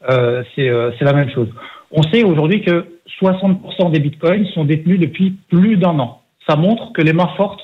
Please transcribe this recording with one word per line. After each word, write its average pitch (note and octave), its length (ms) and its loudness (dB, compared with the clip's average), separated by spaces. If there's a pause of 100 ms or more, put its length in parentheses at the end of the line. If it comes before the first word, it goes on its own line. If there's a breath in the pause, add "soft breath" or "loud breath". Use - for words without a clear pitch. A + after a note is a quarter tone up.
(100)
euh, B2 320 0 (140)
c'est, C3+ 120 0
euh, A#2+ 300 0
c'est D3 60 -2
la C#3+ 80 2
même C#3 180 0
chose. A#2+ 160 -2 (460 loud breath)
On D#3 100 2
sait A3 220 2
aujourd'hui E3+ 360 2
que E3+ 260 -2 (320)
soixante F#3+ 440 0
pour - 120 -16
cent F3 160 0
des D#3 100 2
bitcoins E3+ 460 0
sont D#3+ 180 -4
détenus D#3 340 0
depuis F#3 380 0 (120)
plus G3 280 4
d'un F3 240 2
an. A#2+ 220 -8 (260)
Ça D#3 80 2
montre G3 360 0
que - 80 -4
les D#3 120 2
mains F3 240 2
fortes G3 280 -4